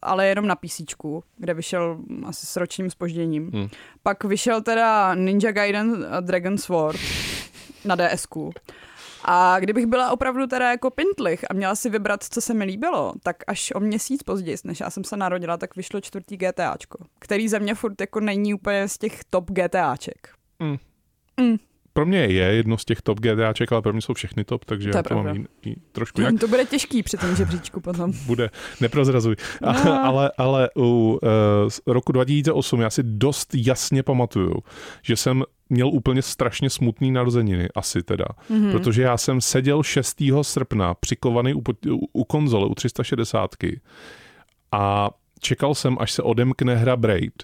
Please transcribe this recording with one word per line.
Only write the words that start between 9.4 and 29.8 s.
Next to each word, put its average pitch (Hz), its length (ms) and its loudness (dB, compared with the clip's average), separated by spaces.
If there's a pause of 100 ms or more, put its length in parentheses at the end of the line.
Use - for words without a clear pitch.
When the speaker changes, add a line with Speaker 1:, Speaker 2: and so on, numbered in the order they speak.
Speaker 1:
kdybych 214 260 2
byla 254 260 2
opravdu 254 360 0
teda 254 240 0
jako 247 180 0
pintlich 269 600 -2
a - 40 -6
měla 196 220 0
si 226 140 -4
vybrat, 208 340 -2
co - 180 -6
se 240 120 -4
mi 214 120 0
líbilo, 190 480 -2 (100)
tak 175 120 -2 (120)
až - 280 -6
o 190 40 -4
měsíc 214 440 -2
později, 185 400 -6
než 180 160 -8
já - 100 -6
jsem 196 140 -8
se 208 140 -8
narodila, 180 400 -4
tak - 180 -10
vyšlo 185 260 -8
čtvrtý - 360 -14
G 185 160 -2
T 175 140 -4
Ačko, - 300 -10 (220)
který 214 300 -2
za 208 100 0
mě 208 160 -2
furt 208 260 -6
jako 196 180 -4
není 208 340 0
úplně 202 340 -2
z - 100 -8
těch - 220 -6 (100)
top 180 220 -2
G 180 180 0
T 185 120 0
Aček. - 480 -4 (300)
Speaker 2:
Hmm. 151 180 -4 (600)
Speaker 1:
Hmm. 240 160 4 (400)
Speaker 2:
Pro 151 100 2
mě 185 140 4
je 95 240 4 (120)
jedno 113 220 2
z - 80 -8
těch - 160 -2
top 107 180 0
G 110 160 2
T 113 120 2
Aček, 110 240 0
ale 117 100 2
pro 104 120 0
mě 110 80 -2
jsou 123 120 -4
všechny - 300 -6
top, - 220 -6
takže 104 260 -4
Speaker 1:
To 101 60 2
Speaker 2:
já - 20 4
Speaker 1:
je - 40 -2
Speaker 2:
to - 120 -2
mám 107 80 0
Speaker 1:
pravda. 101 180 -4 (240)
Speaker 2:
jí, 113 60 -6
jí 113 40 -6 (160)
trošku - 300 -4
jinak. 226 180 4
Speaker 1:
To 233 80 2
bude 254 180 4
těžký 262 380 -2
při - 140 -6
tom 180 180 0
žebříčku 180 440 -2
potom. 175 400 -4
Speaker 2:
<laughs> 139 60 -12
Bude, 117 240 0 (320)
neprozrazuj. 123 540 4 (280)
A, - 100 2
Speaker 1:
No. 269 320 4